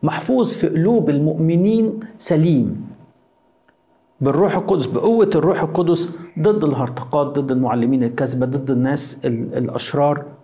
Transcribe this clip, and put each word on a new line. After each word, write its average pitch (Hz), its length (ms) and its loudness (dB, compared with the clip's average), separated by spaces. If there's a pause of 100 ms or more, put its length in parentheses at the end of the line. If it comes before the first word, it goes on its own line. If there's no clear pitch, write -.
محفوظ 240 500 0
في - 140 -2
قلوب 180 420 2
المؤمنين 165 880 2 (180)
سليم 156 680 2 (1300)
بالروح 143 360 2
القدس، 175 280 -2
بقوة 202 500 2
الروح 165 260 2
القدس، 170 540 0 (240)
ضد 208 240 2
الهرطقات، 139 640 -2
ضد 139 240 -2
المعلمين 123 520 2
الكذبة، 123 420 -2
ضد 135 260 -4
الناس 131 540 -2
ال-، 117 320 -4
الأشرار، 143 680 -2 (180)